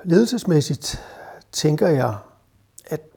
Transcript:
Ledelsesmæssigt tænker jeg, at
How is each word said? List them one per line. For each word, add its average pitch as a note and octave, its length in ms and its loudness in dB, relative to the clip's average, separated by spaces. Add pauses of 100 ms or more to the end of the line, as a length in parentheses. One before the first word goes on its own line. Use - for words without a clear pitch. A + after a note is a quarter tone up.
Ledelsesmæssigt F3+ 1000 2 (480)
tænker D3+ 360 0
jeg, B2 260 0 (720)
at D3+ 140 -8 (160)